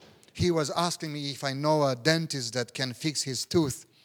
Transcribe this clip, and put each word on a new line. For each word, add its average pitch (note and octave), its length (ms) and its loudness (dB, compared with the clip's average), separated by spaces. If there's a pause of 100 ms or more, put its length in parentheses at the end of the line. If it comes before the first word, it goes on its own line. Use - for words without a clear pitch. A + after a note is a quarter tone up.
(340)
he F3+ 180 2
was D#3 180 2
asking E3 420 -2
me C#3+ 200 -6
if B2+ 120 -10
I C#3 100 -2
know D3+ 300 4
a C3+ 120 2
dentist C#3 580 0
that B2 200 -2
can C3 200 -4
fix D3 300 -2
his C3 220 -4
tooth. D3+ 400 2 (200)